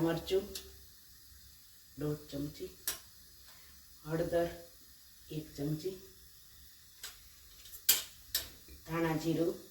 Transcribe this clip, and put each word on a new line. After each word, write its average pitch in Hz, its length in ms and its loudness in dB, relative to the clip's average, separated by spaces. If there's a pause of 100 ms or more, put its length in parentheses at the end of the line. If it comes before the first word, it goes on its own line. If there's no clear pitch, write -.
મરચું 185 400 4 (1600)
દોઢ 151 300 2
ચમચી, 147 400 -4 (1400)
હળદર 170 420 4 (880)
એક 151 100 -2 (100)
ચમચી, 156 400 0 (3000)
ધાણા 160 360 4
જીરું 165 300 4 (180)